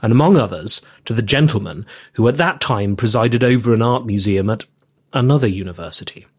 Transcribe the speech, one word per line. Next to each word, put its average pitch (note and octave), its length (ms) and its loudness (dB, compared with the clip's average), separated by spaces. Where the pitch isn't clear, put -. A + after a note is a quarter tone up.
and A2+ 100 2
among D#3 260 6
others, F#2+ 440 -2
to - 80 -6
the A2+ 80 -2
gentleman G#2+ 640 0
who A2 140 2
at C3 100 0
that E3+ 240 0
time G2+ 340 -2
presided A#2 480 0
over B2 300 2
an A2 80 2
art A#2+ 240 0
museum G2+ 440 -2
at - 160 -6
another C3 340 2
university. F#2 760 -8